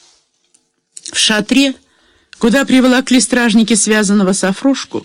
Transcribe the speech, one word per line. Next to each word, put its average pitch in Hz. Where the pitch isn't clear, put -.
В -
шатре, 254
куда 233
приволокли 254
стражники 233
связанного 208
Софрошку, 190